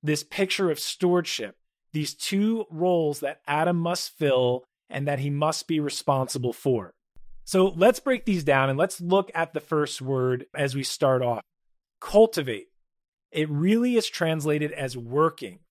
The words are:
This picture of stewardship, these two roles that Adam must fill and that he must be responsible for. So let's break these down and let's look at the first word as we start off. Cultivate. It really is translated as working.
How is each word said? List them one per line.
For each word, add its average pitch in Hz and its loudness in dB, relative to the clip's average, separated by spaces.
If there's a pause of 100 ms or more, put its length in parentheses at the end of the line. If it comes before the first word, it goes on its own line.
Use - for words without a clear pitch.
This 151 -2
picture 190 -2
of 147 -2
stewardship, 175 -2 (380)
these 151 -4
two 214 -2
roles 160 0
that 147 -6
Adam 160 2
must 170 -4
fill 127 2 (220)
and 143 -6
that 143 -2
he 143 -4
must 151 -2
be 160 0
responsible 131 -2
for. 113 -2 (520)
So 190 2
let's 214 4
break 254 -2
these 180 0
down 135 4
and 135 0
let's 190 0
look 185 2
at 165 -4
the 151 -6
first 147 -2
word 127 -2
as 139 -4
we 139 -4
start 131 2
off. 120 -2 (580)
Cultivate. 165 2 (640)
It 156 -2
really 220 2
is 220 0
translated 151 -2
as 135 -8
working. 123 -2 (140)